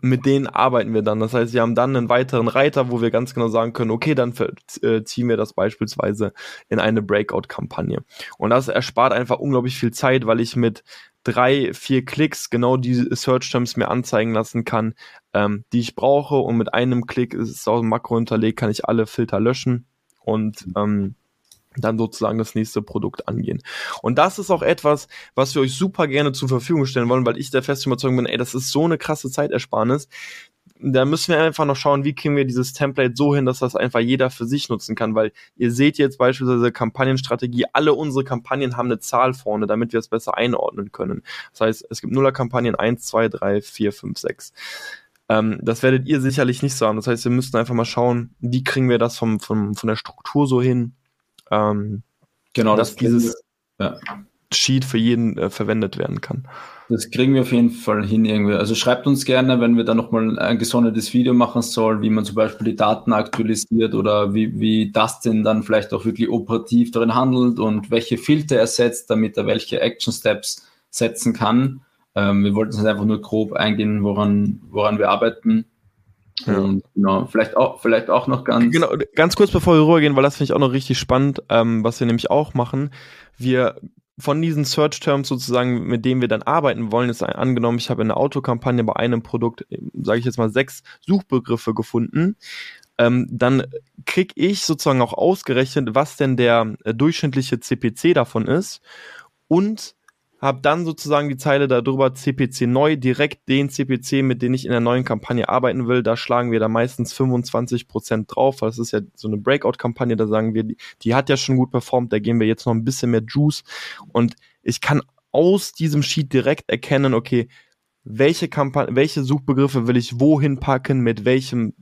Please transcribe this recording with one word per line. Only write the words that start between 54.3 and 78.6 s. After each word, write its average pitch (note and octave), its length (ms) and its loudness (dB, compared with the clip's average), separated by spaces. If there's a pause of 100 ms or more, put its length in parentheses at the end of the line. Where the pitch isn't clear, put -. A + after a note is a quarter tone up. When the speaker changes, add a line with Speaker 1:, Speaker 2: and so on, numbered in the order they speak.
Speaker 1:
Sheet C3 320 2
für B2 140 -2
jeden, A#2 400 2
äh, F2+ 100 0
verwendet G#2+ 480 -2
werden - 240 -4
kann. - 280 -8 (400)
Speaker 2:
Das A2+ 220 -2
kriegen C3 240 2
wir C3 80 4
auf A#2+ 100 -2
jeden A#2+ 180 6
Fall G#2 340 -2
hin A2 200 2
irgendwie. G#2 300 2
Also G#2 200 0
schreibt B2+ 320 0
uns C#3 180 2
gerne, B2+ 360 2
wenn A#2 160 4
wir A#2 80 2
da A2+ 100 2
nochmal A2 440 0
ein A2 200 0
gesondertes A2+ 560 0
Video B2+ 200 4
machen A#2+ 280 2
sollen, A2 400 0
wie A2 80 0
man G#2+ 140 2
zum G2+ 120 -8
Beispiel G#2+ 280 0
die G#2+ 120 -2
Daten A2 360 0
aktualisiert A2 800 0
oder G#2 400 2
wie, A2 240 -2
wie A2 320 0
Dustin A2 540 0
dann G#2+ 180 2
vielleicht G#2+ 300 0
auch F#2 120 -4
wirklich A2 240 0
operativ A#2 640 0
darin A2+ 240 0
handelt B2 440 2
und G#2+ 320 -2
welche A#2 280 0
Filter D3+ 380 2
er A2 100 4
setzt, A#2 440 -2
damit A2 260 0
er G#2 100 -2
welche G#2+ 340 -2
Action - 320 -2
Steps - 540 -4 (240)
setzen - 420 -2
kann. B2+ 500 0 (320)
Ähm, G2+ 300 2
wir G2+ 100 2
wollten G#2+ 180 0
jetzt G#2+ 140 0
einfach G#2 180 2
nur G#2+ 160 0
grob G#2+ 320 -2
eingehen, G#2+ 500 0
woran, G#2 680 2
woran G#2 300 0
wir F#2+ 120 2
arbeiten. A2+ 560 0 (800)
Speaker 1:
Ja. G#2 140 2
Speaker 2:
Und G2 260 0 (100)
genau, G2 320 2
vielleicht A2 300 0
auch, - 240 2
vielleicht A2+ 300 2
auch B2 160 2
noch B2+ 180 -2
ganz A#2+ 260 4